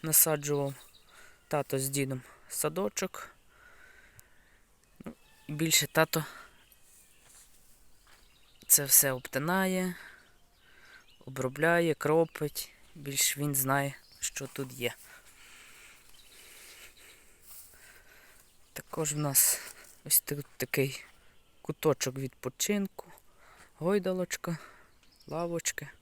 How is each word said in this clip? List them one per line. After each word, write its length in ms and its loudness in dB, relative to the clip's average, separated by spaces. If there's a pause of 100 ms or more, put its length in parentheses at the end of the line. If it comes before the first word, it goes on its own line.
насаджував 720 2 (720)
тато 320 0
з 100 -2
дідом 320 -2 (280)
садочок. 800 -4 (1800)
Ну, 80 -14 (340)
більше 400 2
тато 380 2 (2500)
це 180 6
все 260 6
обтинає, 840 0 (1300)
обробляє, 680 0
кропить. 800 0 (220)
Більш 420 -2
він 180 -2
знає, 400 2 (240)
що 280 -8
тут 260 -8
є. 200 -4 (3750)
Також 400 -6
в 40 -2
нас 420 2 (460)
ось 160 4
тут 240 -6 (120)
такий 460 -2 (580)
куточок 540 0
відпочинку, 960 -4 (640)
гойдалочка, 840 0 (680)
лавочки. 600 -4 (120)